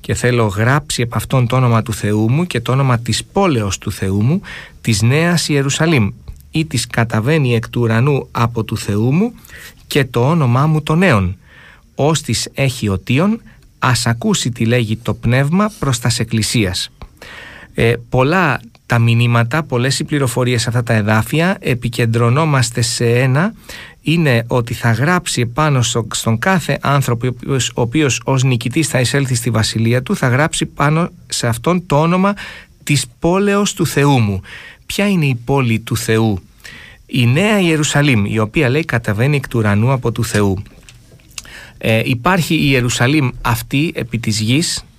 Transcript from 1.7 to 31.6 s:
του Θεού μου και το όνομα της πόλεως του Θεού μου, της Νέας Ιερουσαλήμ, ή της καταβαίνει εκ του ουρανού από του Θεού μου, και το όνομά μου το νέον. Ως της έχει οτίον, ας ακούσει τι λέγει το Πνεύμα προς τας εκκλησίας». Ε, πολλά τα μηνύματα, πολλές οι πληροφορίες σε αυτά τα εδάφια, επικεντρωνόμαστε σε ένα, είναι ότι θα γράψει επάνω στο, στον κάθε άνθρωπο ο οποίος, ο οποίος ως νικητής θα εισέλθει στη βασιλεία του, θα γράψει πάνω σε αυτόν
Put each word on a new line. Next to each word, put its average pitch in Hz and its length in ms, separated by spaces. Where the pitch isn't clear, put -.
του 107 120
Θεού 107 380
μου 156 140
και 131 140
το 120 120
όνομα 127 280
της 120 260
πόλεως 127 520
του - 140
Θεού 98 320
μου, 156 180
της 104 200
Νέας 156 480
Ιερουσαλήμ, 139 600
ή 156 140
της 117 220
καταβαίνει 120 680
εκ 117 140
του 123 120
ουρανού 120 500
από 117 320
του 107 140
Θεού 107 360
μου, 220 200
και 143 180
το 127 240
όνομά 139 380
μου 156 140
το 156 140
νέον. 107 420
Ως 147 260
της - 320
έχει 120 360
οτίον, 151 520
ας 123 260
ακούσει 123 460
τι 113 140
λέγει 113 320
το - 160
Πνεύμα 143 640
προς 139 200
τας - 200
εκκλησίας». 110 720
Ε, 117 200
πολλά 143 520
τα 120 140
μηνύματα, 117 640
πολλές 131 360
οι 160 40
πληροφορίες 127 580
σε - 80
αυτά 120 140
τα 117 100
εδάφια, 110 680
επικεντρωνόμαστε 120 1200
σε 120 240
ένα, 131 480
είναι 147 460
ότι 120 260
θα 117 180
γράψει 151 500
επάνω 131 400
στο, 117 320
στον 113 260
κάθε 175 420
άνθρωπο 131 460
ο - 20
οποίος, 123 440
ο - 80
οποίος 131 420
ως 135 200
νικητής 131 440
θα 131 120
εισέλθει 131 360
στη 120 140
βασιλεία 113 540
του, 202 120
θα 143 120
γράψει 135 380
πάνω 156 440
σε - 200
αυτόν 160 380